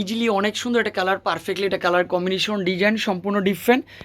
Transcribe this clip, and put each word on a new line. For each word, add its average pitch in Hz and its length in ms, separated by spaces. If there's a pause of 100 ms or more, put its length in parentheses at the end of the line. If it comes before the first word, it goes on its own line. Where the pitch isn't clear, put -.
ইজিলি 226 280
অনেক 208 280
সুন্দর 240 220
একটা 214 200
কালার, 190 280
পারফেক্টলি 180 380
একটা 190 120
কালার 180 360
কম্বিনেশন, 185 500
ডিজাইন 185 340
সম্পূর্ণ 202 400 (120)
ডিফারেন্ট। 240 360 (200)